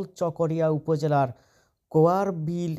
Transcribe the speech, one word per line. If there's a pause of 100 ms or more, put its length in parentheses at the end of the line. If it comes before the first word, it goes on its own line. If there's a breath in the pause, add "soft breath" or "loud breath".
(200)
চকরিয়া
উপজেলার (640 soft breath)
কোয়ারবিল